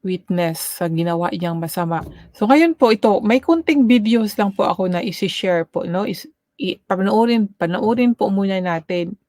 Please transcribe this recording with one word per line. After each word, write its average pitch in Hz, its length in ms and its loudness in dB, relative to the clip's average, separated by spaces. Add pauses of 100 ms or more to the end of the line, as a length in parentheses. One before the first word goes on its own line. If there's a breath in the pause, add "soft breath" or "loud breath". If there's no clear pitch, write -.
witness 175 760 -4
sa 170 100 -2
ginawa 170 420 0
niyang 170 280 -4
masama. 165 400 -4 (320 loud breath)
So, - 160 -4
ngayon 320 260 4
po 240 160 4
ito, 214 300 2
may 220 200 2
konting 330 440 2
videos 220 520 2
lang 202 160 2
po - 120 0
ako 180 260 -2
na 175 100 -2
isi-share 180 680 -2
po, - 180 -6
'no? 180 220 -2
Is-, 208 200 -10 (300)
i-, - 180 -4 (120)
panoorin, 214 640 2
panoorin 226 640 0
po 208 160 0
muna 196 280 0
natin. 175 560 -4 (120)